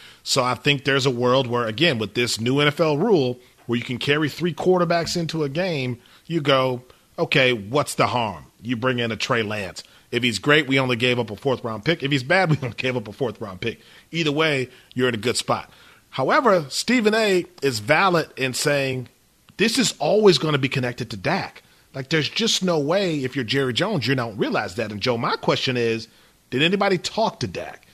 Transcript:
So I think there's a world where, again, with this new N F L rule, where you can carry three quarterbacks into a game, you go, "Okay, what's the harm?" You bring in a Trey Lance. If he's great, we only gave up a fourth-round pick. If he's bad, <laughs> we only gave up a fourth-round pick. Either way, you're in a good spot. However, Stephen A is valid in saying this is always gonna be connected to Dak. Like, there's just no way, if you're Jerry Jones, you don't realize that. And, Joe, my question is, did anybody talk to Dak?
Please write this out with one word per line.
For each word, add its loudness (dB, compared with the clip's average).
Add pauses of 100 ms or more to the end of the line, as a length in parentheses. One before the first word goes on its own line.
(240)
So 0
I 0
think 0
there's 2
a 2
world 2
where, -2
again, 0
with -6
this -2
new 0
N 4
F 0
L 2
rule, 2 (260)
where -2
you -6
can -6
carry 0
three -4
quarterbacks 0
into -4
a -2
game, -4 (260)
you -2
go, 2 (360)
"Okay, 4
what's -2
the 2
harm?" -4 (160)
You -4
bring 0
in -2
a -6
Trey 0
Lance. -8 (280)
If 0
he's 0
great, 4
we 2
only 0
gave 2
up -4
a -8
fourth-round -4
pick. 0
If -4
he's 0
bad, 2
<laughs> 2
we 4
only -8
gave -2
up -6
a -12
fourth-round -6
pick. -6 (300)
Either 0
way, 0 (240)
you're 2
in 0
a -4
good -2
spot. -4 (420)
However, 2
Stephen 2
A 2 (160)
is 0
valid 2
in -2
saying -2 (500)
this 2
is 2
always 6
gonna 0
be 0
connected -4
to -8
Dak. -4 (300)
Like, -10
there's 0
just -2
no 2
way, 0
if -6
you're -2
Jerry 0
Jones, 0
you 2
don't -2
realize -2
that. -4
And, -8
Joe, 2
my -2
question 0
is, 0 (420)
did -2
anybody 2
talk -4
to -2
Dak? -12